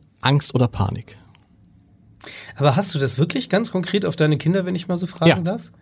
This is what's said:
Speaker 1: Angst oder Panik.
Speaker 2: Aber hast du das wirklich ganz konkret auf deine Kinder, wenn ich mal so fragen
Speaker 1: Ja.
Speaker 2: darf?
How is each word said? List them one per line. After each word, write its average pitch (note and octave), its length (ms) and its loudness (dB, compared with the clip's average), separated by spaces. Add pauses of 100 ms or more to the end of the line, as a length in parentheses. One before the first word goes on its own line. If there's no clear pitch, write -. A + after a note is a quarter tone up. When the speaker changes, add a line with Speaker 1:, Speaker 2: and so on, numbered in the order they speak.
(200)
Speaker 1:
Angst C#3 340 0
oder B2 140 4
Panik. - 480 -8 (1400)
Speaker 2:
Aber C#3 200 4
hast G3 180 2
du D3+ 40 -2
das C3+ 180 -2
wirklich E3+ 320 0
ganz A3 220 0
konkret F#3 340 -2
auf F3 100 -2
deine D3+ 220 4
Kinder, F3+ 300 0
wenn F3+ 80 -2
ich F3 140 -6
mal F3+ 100 -2
so F3+ 80 -4
fragen E3 240 0
Speaker 1:
Ja. E3 80 4
Speaker 2:
darf? F#3 440 -4